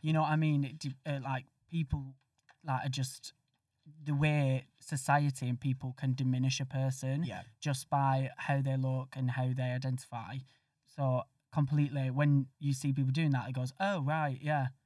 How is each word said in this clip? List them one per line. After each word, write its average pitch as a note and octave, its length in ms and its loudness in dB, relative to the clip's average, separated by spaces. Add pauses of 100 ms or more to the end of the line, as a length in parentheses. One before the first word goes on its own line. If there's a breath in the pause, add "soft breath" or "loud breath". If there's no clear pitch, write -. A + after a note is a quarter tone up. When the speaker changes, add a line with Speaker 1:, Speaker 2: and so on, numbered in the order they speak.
Speaker 1:
you D#3 120 0
know D#3+ 100 4
what D3+ 80 2
I D#3 60 4
mean? D3+ 280 4
It C#3 140 -8
de-, C3+ 160 -6 (120)
uh, C#3 160 -4
like, C3 240 -4 (240)
people, C#3+ 440 -2 (500)
like, C3 220 -2
are - 40 0
just, B2+ 420 -6 (720)
the D3 100 0
way C#3+ 520 2 (140)
society C#3+ 680 0
and B2 100 -2
people C3 380 -4
can C3 180 0
diminish C3 460 0
a C3 60 -4
person C3+ 580 -2
Speaker 2:
Yeah. G2 180 -6 (180)
Speaker 1:
just C#3 280 -4
by C3+ 480 2
how C#3 240 0
they C3+ 160 0
look C3 400 -2
and B2+ 140 0
how B2+ 240 0
they C3 80 -2
identify. B2+ 760 -4 (580 soft breath)
So C3 260 2 (300)
completely, C#3+ 580 2
when C#3 380 4 (100)
you C#3+ 160 0
see C#3 180 0
people C3 200 2
doing D#3 180 2
that, B2 180 0
it C3 60 -6
goes, B2+ 260 -2
"Oh, G3 220 0
right, D3 400 0
yeah. D3 260 0 (180)